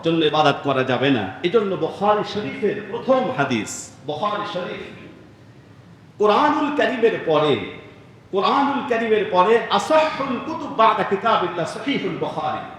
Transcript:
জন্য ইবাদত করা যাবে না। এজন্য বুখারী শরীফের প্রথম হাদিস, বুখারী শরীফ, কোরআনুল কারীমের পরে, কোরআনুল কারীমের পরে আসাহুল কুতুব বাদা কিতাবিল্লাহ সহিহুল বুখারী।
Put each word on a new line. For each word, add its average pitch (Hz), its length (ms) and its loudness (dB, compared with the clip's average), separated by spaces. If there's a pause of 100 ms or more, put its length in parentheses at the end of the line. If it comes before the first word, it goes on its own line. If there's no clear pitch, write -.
জন্য 165 200 2
ইবাদত 147 300 4 (100)
করা 131 200 0
যাবে 127 260 2
না। 110 180 2 (140)
এজন্য 190 320 2
বুখারী 196 480 0 (120)
শরীফের 208 560 -4
প্রথম 247 300 2 (160)
হাদিস, 123 540 -2 (160)
বুখারী 147 460 -4
শরীফ, - 560 -10 (1080)
কোরআনুল 302 580 2
কারীমের 226 500 0
পরে, 147 540 0 (520)
কোরআনুল 247 560 0
কারীমের 220 420 2
পরে 196 300 4 (100)
আসাহুল 269 760 2
কুতুব 311 300 -8
বাদা 220 260 4
কিতাবিল্লাহ 185 640 0
সহিহুল 190 540 -4
বুখারী। 151 380 -4 (200)